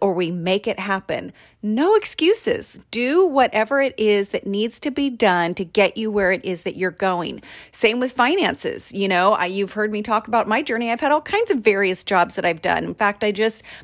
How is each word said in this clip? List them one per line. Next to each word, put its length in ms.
or 140
we 160
make 360
it 120
happen. 560
No 360
excuses. 840
Do 360
whatever 560
it 160
is 300
that 180
needs 340
to 100
be 200
done 460
to 100
get 320
you 120
where 220
it 140
is 160
that 140
you're 160
going. 500
Same 280
with 120
finances. 800
You 140
know, 260
I, 120
you've 260
heard 180
me 100
talk 280
about 200
my 140
journey. 280
I've 100
had 120
all 80
kinds 300
of 80
various 460
jobs 320
that 100
I've 160
done. 220
In 100
fact, 280
I 100
just, 320